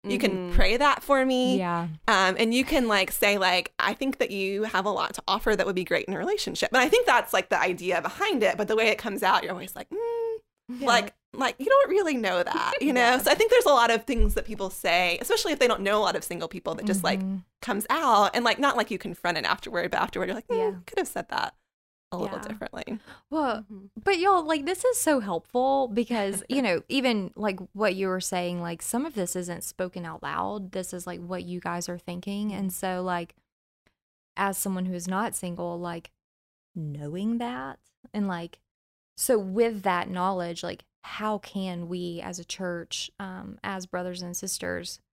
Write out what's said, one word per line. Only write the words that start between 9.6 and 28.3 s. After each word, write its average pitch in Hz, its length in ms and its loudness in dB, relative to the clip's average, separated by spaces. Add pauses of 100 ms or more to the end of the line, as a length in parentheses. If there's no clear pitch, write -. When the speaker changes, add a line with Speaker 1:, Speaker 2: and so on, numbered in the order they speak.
Speaker 1:
like, - 140 -12
"Mm, 453 460 -4 (440)
Speaker 2:
Yeah. 269 80 0
Speaker 1:
like, 233 260 4 (200)
like, 254 240 -2
you 269 80 -8
don't 539 240 6
really 370 280 2
know 185 260 0
that," - 380 -2
you 277 120 2
know? 247 80 4
Speaker 2:
<laughs> 240 140 6
Yeah. - 20 0
Speaker 1:
So - 140 2
I 330 40 6
think 440 140 4
there's 480 160 6
a - 40 6
lot 233 200 6
of 226 160 2
things 220 300 4
that 208 100 -2
people 196 240 -6
say, 175 520 2
especially 403 320 0
if 285 60 -2
they 247 80 6
don't 220 140 2
know 202 160 2
a 214 60 4
lot 175 120 2
of - 80 -4
single 165 240 -8
people, - 280 -8
that 208 100 -8
just, 196 180 0
like, 190 180 0
Speaker 3:
Mm-hmm. 190 160 -4 (260)
Speaker 1:
comes 214 260 -4
out. 240 460 4
And, 240 100 0
like, 226 140 2
not 269 180 2
like 233 140 0
you 190 80 -4
confront 170 400 -4
it 107 60 -4
afterward, 175 440 -2
but - 100 0
afterward - 280 -2
you're 185 80 -4
like, 220 140 -12
"Mm, 466 80 0
Speaker 3:
Yeah. 440 140 0 (140)
Speaker 1:
could - 140 -4
have 330 80 -2
said - 220 -8
that - 260 -4 (560)
a 180 60 -6
little 190 200 -6
Speaker 3:
Yeah. 208 100 -10
Speaker 1:
differently." - 520 -10 (320)
Speaker 3:
Well, 254 320 -2
Speaker 2:
Mm-hmm. 196 220 -18 (160)
Speaker 3:
but 392 180 2
y'all, 359 260 4
like, 302 200 0
this 370 200 -4
is 508 140 4
so 294 200 4
helpful 247 680 0
because, 208 560 -2
Speaker 2:
<laughs> - 40 -20
Speaker 3:
you 269 120 2
know, 180 260 2
even, 240 480 0
like, 196 240 -2 (140)
what 196 220 0
you 190 120 0
were 185 140 0
saying, 175 400 -2